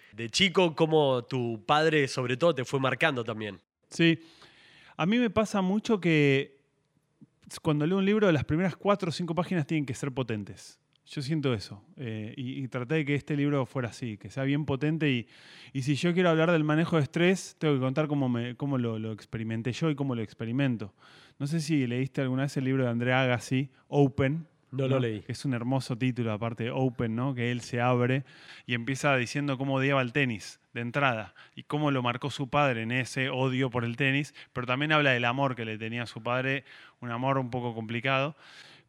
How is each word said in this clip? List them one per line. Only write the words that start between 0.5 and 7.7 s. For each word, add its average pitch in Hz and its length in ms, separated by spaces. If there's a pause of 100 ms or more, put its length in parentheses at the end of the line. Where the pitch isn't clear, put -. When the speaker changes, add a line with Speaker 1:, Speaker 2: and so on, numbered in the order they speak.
Speaker 1:
como 147 500
tu 117 420
padre, 151 400
sobre 127 280
todo, 160 200
te 127 100
fue 139 140
marcando 131 440
también. 107 360 (320)
Speaker 2:
Sí. 165 260 (800)
A 151 80
mí 220 140
me 240 100
pasa 208 320
mucho 202 380
que 147 580 (1040)
cuando 147 240